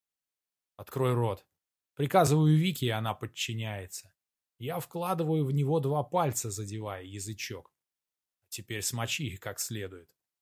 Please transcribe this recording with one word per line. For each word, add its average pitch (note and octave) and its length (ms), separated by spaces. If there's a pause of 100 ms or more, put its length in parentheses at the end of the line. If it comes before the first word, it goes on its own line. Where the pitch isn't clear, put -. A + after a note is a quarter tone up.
(760)
«Открой B2+ 360
рот». A2+ 320 (500)
Приказываю D#3 640
Вике, D#3+ 280
и A#2 60
она A2 220
подчиняется. G#2+ 1040 (420)
Я D3+ 220
вкладываю D#3+ 640
в C3 80
него C#3+ 300
два C#3+ 220
пальца, D3+ 460
задевая G2+ 540
язычок. G2+ 720 (760)
«Теперь A2 340
смочи A#2 460
их F#2+ 140
как G2+ 180
следует. F#2 500 (320)